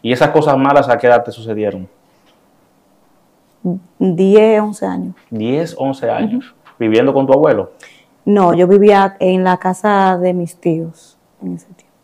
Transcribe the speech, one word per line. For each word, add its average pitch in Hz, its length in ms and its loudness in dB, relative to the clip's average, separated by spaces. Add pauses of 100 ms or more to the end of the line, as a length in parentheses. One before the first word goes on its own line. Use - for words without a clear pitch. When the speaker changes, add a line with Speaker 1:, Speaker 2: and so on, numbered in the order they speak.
Speaker 1:
¿Y 117 100 -4
esas 147 180 0
cosas 151 280 2
malas 139 300 2
a 120 100 2
qué 123 80 -2
edad 120 180 4
te 113 80 -12
sucedieron? 104 560 -8 (2000)
Speaker 2:
Diez, 202 640 2
once 208 260 -8
años. 185 280 -10 (160)
Speaker 1:
Diez, 127 480 -6
once 135 320 -6
años. 220 360 -6
Speaker 2:
Ujú. - 80 -20 (240)
Speaker 1:
¿Viviendo 117 340 2
con 135 140 0
tu 135 60 2
abuelo? 135 400 0 (520)
Speaker 2:
No, 190 300 2
yo 175 120 2
vivía 196 540 4
en 185 240 0
la 185 140 0
casa 190 600 -2
de 180 140 -2
mis 175 240 -8
tíos 165 600 -8 (240)
en 180 140 -10
ese - 100 -20
tiempo. - 380 -20